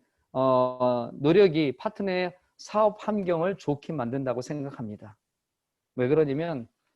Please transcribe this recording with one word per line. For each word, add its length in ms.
어, 800
노력이 640
파트너의 580
사업 420
환경을 560
좋게 380
만든다고 480
생각합니다. 760
왜 140
그러냐면 580